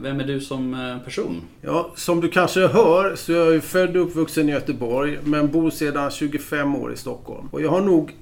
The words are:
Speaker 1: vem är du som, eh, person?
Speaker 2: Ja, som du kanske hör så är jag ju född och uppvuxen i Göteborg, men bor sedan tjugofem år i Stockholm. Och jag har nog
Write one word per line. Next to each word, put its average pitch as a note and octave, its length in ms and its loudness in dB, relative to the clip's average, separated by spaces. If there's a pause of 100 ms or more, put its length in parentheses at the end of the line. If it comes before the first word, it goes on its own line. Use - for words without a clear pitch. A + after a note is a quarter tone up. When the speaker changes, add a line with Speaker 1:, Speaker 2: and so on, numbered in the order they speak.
Speaker 1:
vem C#3 180 -6
är C3 40 -6
du C#3 160 -4
som, C3 340 -6
eh, B2+ 300 -8
person? G#2+ 380 -8 (180)
Speaker 2:
Ja, E3 340 -4
som E3+ 260 0
du E3+ 80 2
kanske F3+ 380 4
hör F#3 500 4
så - 160 -4
är E3+ 40 2
jag E3 160 6
ju D#3+ 80 4
född F3+ 360 0
och F3+ 60 4
uppvuxen D#3 460 0
i D3 40 0
Göteborg, C3+ 720 -2
men D3 260 2
bor D#3+ 200 2
sedan C#3+ 400 -2
tjugofem C#3+ 640 -4
år A#2+ 160 -6
i A#2 40 -10
Stockholm. - 540 -12
Och C#3+ 120 -4
jag D#3 80 0
har F3 100 2
nog F3+ 420 2